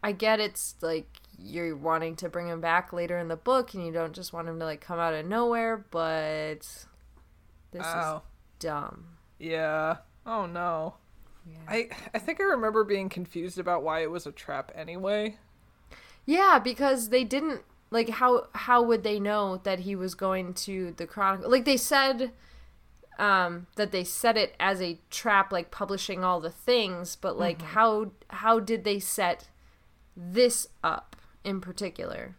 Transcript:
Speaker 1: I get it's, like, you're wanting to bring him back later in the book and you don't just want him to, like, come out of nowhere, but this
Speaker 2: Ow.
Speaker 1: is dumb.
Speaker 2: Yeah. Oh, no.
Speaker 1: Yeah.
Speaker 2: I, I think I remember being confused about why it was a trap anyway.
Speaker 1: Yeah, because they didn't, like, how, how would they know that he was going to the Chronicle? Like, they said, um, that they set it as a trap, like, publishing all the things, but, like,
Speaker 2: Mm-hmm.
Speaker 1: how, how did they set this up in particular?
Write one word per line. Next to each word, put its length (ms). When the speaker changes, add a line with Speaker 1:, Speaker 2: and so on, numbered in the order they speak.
Speaker 1:
I 80
get 300
it's, 400
like, 260
you're 360
wanting 420
to 100
bring 220
him 100
back 320
later 260
in 120
the 80
book 360
and 120
you 80
don't 200
just 200
want 160
him 100
to, 60
like, 160
come 180
out 140
of 120
nowhere, 640
but 720
this 140
Speaker 2:
Ow. 320
Speaker 1:
is 40
dumb. 460
Speaker 2:
Yeah. 580
Oh, 220
no. 480
Speaker 1:
Yeah. 160
Speaker 2:
I, 240
I 60
think 220
I 20
remember 400
being 240
confused 520
about 240
why 180
it 100
was 160
a 60
trap 420
anyway. 640
Speaker 1:
Yeah, 360
because 460
they 160
didn't, 380
like, 200
how, 440
how 280
would 220
they 140
know 460
that 160
he 160
was 180
going 420
to 360
the 160
Chronicle? 420
Like, 140
they 140
said, 540
um, 560
that 160
they 120
set 340
it 220
as 220
a 180
trap, 420
like, 160
publishing 540
all 160
the 100
things, 680
but, 220
like, 220
Speaker 2:
Mm-hmm. 80
Speaker 1:
how, 440
how 300
did 260
they 120
set 520
this 500
up 320
in 180
particular? 760